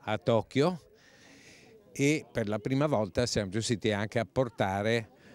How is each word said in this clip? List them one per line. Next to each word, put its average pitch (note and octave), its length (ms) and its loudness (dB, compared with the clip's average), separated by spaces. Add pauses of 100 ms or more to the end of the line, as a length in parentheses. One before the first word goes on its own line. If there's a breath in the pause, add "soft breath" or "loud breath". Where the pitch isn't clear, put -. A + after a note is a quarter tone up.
a G#2+ 180 -2
Tokyo C3+ 600 2 (1120 loud breath)
e C#3+ 400 2
per A2+ 160 -2
la G#2+ 120 -2
prima C3+ 260 0
volta A#2+ 400 0
siamo G#2 240 -2
riusciti G#2+ 420 -2
anche G#2 280 -2
a A2 120 -2
portare A2 760 0 (260 loud breath)